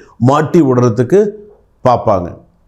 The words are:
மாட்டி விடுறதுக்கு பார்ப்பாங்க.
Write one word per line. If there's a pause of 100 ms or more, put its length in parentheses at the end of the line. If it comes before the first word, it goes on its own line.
(180)
மாட்டி
விடுறதுக்கு (600)
பார்ப்பாங்க. (300)